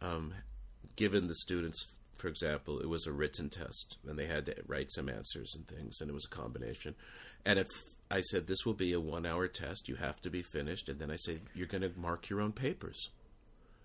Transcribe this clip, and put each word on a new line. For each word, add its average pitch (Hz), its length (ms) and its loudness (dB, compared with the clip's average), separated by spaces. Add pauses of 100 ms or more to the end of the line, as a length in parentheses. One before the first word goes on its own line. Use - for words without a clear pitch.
um, 82 340 0 (600)
given 98 320 6
the 82 80 0
students, 85 540 0 (260)
for - 140 -2
example, 76 520 0
it 76 80 0
was 80 180 0
a 78 60 0
written 73 380 0
test, - 560 -6
and 76 120 -4
they 73 80 0
had 76 200 2
to - 200 -2
write 71 260 -2
some 69 160 0
answers 65 480 -4
and 80 100 -10
things, - 340 -6
and 76 80 -2
it 73 60 -2
was 71 100 -4
a - 40 -4
combination. 62 680 -4 (500)
And 101 140 8
if 92 100 4 (420)
I 95 120 6
said, 87 240 4
"This 92 200 4
will 110 80 6
be 92 180 4
a 87 80 6
one-hour 82 480 2
test, - 400 -4
you 64 80 -2
have 73 260 0
to 87 80 -4
be 87 120 0
finished," 80 460 -2
and 69 100 -4
then 76 120 -2
I 78 60 0
said, 82 260 -2 (120)
"You're 90 140 -2
gonna 95 260 2
mark 87 340 -2
your 104 120 2
own 104 120 4
papers. - 580 -2 (760)